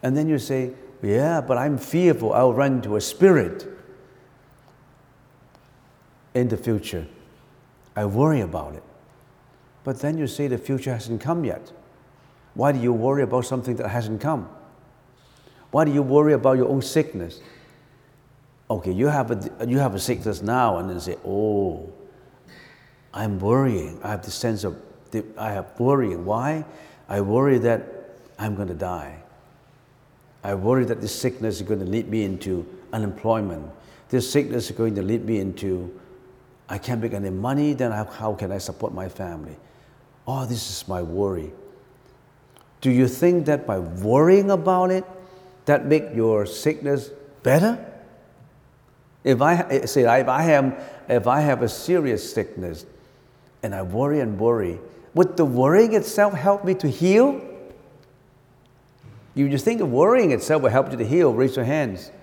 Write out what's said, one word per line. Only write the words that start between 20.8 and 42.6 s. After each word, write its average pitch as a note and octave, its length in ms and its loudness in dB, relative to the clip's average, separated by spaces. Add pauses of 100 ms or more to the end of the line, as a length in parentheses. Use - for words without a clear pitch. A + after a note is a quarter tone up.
then F2 100 -8
say, F2 260 -8
"Oh, G2 640 -2 (1200)
I'm G#2 260 -4
worrying. A2+ 640 0
I G#2 80 -8
have G2 120 -8
the G2 80 -12
sense A2 320 -4
of, F2+ 120 -6 (640)
I G#2+ 140 -6
have - 280 -10
worrying." A#2+ 440 2
Why? C3+ 420 -2 (440)
I - 120 -2
worry C3+ 380 2
that A2+ 240 0 (540)
I'm G#2+ 180 -6
gonna F#2 200 -6
die. D#2+ 480 -10 (1200)
I G2+ 120 -4
worry A#2 300 2
that A2+ 160 -4
this G#2+ 120 -6
sickness A2 440 -4
is - 60 -10
gonna F#2+ 200 -4
lead G2+ 260 -4
me G#2+ 140 -2
into F#2 420 -6 (280)
unemployment. G2+ 760 -4 (400)
This B2+ 220 -2
sickness A#2+ 380 0
is - 80 -10
going A2+ 180 0
to G2 60 -4
lead A2 240 -2
me A2 140 -2
into, F#2 520 -6 (800)
I G2+ 80 -8
can't A#2 240 -6
make A2 120 -4
any G2+ 160 -6
money, C3+ 440 -2
then B2 180 -2
how, G#2+ 140 -4
how G#2+ 280 -6
can G2+ 180 -6
I G2 60 -6
support - 360 -8
my F#2 160 -8
family? D#2+ 480 -12 (680)
Oh, C3 200 -6
this A2+ 240 -6
is - 180 -12
my F2+ 140 -4
worry. F2 500 -2 (1300)